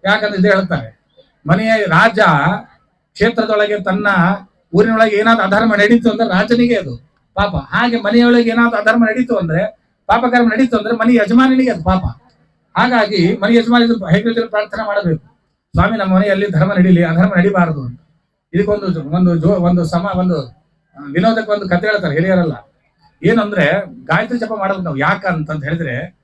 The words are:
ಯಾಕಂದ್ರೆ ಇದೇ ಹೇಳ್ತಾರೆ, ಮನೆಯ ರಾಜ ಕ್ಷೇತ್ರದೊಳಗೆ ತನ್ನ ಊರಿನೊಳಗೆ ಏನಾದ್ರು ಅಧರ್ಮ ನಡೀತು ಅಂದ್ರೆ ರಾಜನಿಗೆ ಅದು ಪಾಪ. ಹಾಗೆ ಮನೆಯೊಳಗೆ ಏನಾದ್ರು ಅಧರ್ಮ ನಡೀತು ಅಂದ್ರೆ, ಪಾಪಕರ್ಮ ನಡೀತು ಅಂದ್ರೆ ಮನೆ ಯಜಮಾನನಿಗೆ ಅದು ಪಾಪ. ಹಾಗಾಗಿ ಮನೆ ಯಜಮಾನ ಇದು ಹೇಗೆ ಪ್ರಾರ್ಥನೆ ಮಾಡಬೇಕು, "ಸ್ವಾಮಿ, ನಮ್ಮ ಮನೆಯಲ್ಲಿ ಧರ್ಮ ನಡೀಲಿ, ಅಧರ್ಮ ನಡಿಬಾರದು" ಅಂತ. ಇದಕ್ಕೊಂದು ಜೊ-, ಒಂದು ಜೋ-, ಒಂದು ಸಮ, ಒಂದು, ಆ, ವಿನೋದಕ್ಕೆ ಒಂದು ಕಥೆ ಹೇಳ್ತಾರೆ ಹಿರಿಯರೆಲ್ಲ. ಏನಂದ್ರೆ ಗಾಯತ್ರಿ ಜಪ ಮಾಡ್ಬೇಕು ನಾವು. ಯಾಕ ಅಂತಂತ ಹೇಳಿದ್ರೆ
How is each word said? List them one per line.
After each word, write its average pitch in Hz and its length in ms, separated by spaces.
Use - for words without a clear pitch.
ಯಾಕಂದ್ರೆ 208 360
ಇದೇ 196 80
ಹೇಳ್ತಾರೆ, 165 520
ಮನೆಯ 214 380
ರಾಜ 190 340
ಕ್ಷೇತ್ರದೊಳಗೆ 208 680
ತನ್ನ 196 240
ಊರಿನೊಳಗೆ 220 420
ಏನಾದ್ರು 220 280
ಅಧರ್ಮ 208 300
ನಡೀತು 226 360
ಅಂದ್ರೆ 214 180
ರಾಜನಿಗೆ 240 460
ಅದು 156 220
ಪಾಪ. 190 220
ಹಾಗೆ 233 440
ಮನೆಯೊಳಗೆ 233 500
ಏನಾದ್ರು 226 300
ಅಧರ್ಮ 226 240
ನಡೀತು 233 320
ಅಂದ್ರೆ, 175 300
ಪಾಪಕರ್ಮ 240 420
ನಡೀತು 233 280
ಅಂದ್ರೆ 220 200
ಮನೆ 226 180
ಯಜಮಾನನಿಗೆ 254 560
ಅದು 180 140
ಪಾಪ. 185 200
ಹಾಗಾಗಿ 208 600
ಮನೆ 220 180
ಯಜಮಾನ 233 280
ಇದು 233 240
ಹೇಗೆ 226 400
ಪ್ರಾರ್ಥನೆ 214 400
ಮಾಡಬೇಕು, 202 400
"ಸ್ವಾಮಿ, 208 240
ನಮ್ಮ 185 160
ಮನೆಯಲ್ಲಿ 196 360
ಧರ್ಮ 180 220
ನಡೀಲಿ, 180 320
ಅಧರ್ಮ 170 340
ನಡಿಬಾರದು" 175 440
ಅಂತ. 123 180
ಇದಕ್ಕೊಂದು 202 340
ಜೊ-, 156 260
ಒಂದು 180 220
ಜೋ-, 180 240
ಒಂದು 175 240
ಸಮ, 170 300
ಒಂದು, 175 340
ಆ, - 640
ವಿನೋದಕ್ಕೆ 214 400
ಒಂದು 196 160
ಕಥೆ 175 180
ಹೇಳ್ತಾರೆ 196 280
ಹಿರಿಯರೆಲ್ಲ. 175 380
ಏನಂದ್ರೆ 202 600
ಗಾಯತ್ರಿ 226 340
ಜಪ 220 200
ಮಾಡ್ಬೇಕು 190 240
ನಾವು. 151 140
ಯಾಕ 185 300
ಅಂತಂತ 156 380
ಹೇಳಿದ್ರೆ 160 600